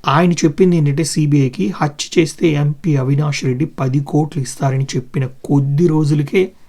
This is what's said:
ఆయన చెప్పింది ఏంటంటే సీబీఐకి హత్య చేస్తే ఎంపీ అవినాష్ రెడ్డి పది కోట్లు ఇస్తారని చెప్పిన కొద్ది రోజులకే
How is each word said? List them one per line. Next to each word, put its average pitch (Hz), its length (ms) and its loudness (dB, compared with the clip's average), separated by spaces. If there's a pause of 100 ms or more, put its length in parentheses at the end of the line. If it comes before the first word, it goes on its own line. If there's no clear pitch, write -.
ఆయన 170 260 4
చెప్పింది 170 440 2
ఏంటంటే 147 280 0
సీబీఐకి 147 720 0
హత్య - 440 -2
చేస్తే 165 280 0
ఎంపీ 147 480 0
అవినాష్ 139 480 0
రెడ్డి 131 200 0
పది 135 360 -2
కోట్లు 147 420 -2
ఇస్తారని 135 440 -2 (100)
చెప్పిన 131 300 -4
కొద్ది 143 600 0
రోజులకే 156 640 2 (160)